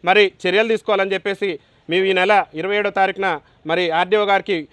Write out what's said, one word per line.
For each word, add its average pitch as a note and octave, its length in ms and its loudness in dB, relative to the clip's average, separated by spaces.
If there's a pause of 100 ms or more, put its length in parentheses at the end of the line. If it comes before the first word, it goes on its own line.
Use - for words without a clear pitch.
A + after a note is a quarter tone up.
మరి G3 220 4 (180)
చర్యలు G3+ 300 2
తీసుకోవాలని G3 420 -2
చెప్పేసి G3 360 -6 (380)
మేము F#3 200 0
ఈ F#3+ 100 0
నెల F#3+ 140 2 (260)
ఇరవై F#3+ 200 -4
ఏడో G3+ 180 -2
తారీఖున F#3+ 300 0 (420)
మరి F3 140 0 (160)
ఆర్డీఓ F#3+ 320 2
గారికి G3 240 0 (180)